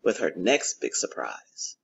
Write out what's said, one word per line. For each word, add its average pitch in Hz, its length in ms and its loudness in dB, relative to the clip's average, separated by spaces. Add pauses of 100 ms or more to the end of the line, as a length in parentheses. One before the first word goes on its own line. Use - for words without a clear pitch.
with 113 160 2
her 90 180 2
next 110 440 2
big - 140 -2
surprise. - 880 -6